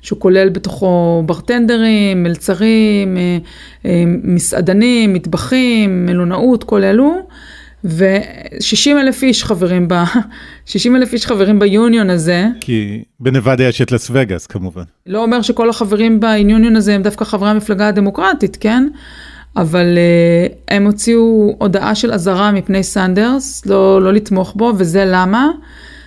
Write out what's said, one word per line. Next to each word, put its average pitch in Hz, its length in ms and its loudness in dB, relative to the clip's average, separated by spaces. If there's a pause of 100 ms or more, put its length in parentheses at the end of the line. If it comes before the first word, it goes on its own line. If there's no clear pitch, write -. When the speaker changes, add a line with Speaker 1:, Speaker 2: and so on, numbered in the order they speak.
Speaker 1:
שהוא - 180 -8
כולל 190 300 4
בתוכו 170 760 -2
ברטנדרים, 220 1000 0
מלצרים, 202 920 0
אה, 175 200 -2 (480)
אה, 175 180 2 (200)
מסעדנים, 208 920 0
מטבחים, 202 920 -2
מלונאות, 180 580 0
כל 202 200 0
אלו, 269 380 2 (640)
ושישים 196 1120 -2
אלף 269 260 0
איש 262 200 0
חברים 180 440 0
ב-, 175 160 0 (360)
<laughs> - 260 -20
שישים 240 300 0
אלף 247 180 0
איש 226 120 -6
חברים 202 340 2
ביוניון 208 500 2
הזה. 175 380 0 (140)
Speaker 2:
כי 110 420 -4 (160)
בנבדה 127 440 0
יש 127 180 0
את 123 100 -2
לס 120 220 -2
וגאס, 104 340 -2
כמובן. 90 360 -10 (240)
Speaker 1:
לא 208 160 -4
אומר 233 180 0
שכל 233 280 0
החברים 220 500 0
ביוניון 220 560 2
הזה 208 200 2
הם 196 60 0
דווקא 208 240 -4
חברי 202 240 -2
המפלגה 214 380 -2
הדמוקרטית, 208 680 -2
כן? 247 320 0 (720)
אבל, 175 400 2
אה, 170 800 2
הם 202 100 2
הוציאו 214 720 2
הודעה 202 360 -2
של 233 180 -2
אזהרה 196 380 0
מפני 190 320 -2
סנדרס, 202 800 -2
לא, 196 360 4
לא 190 120 2
לתמוך 202 420 -2
בו, 226 220 0
וזה 185 300 0
למה? 190 440 2 (540)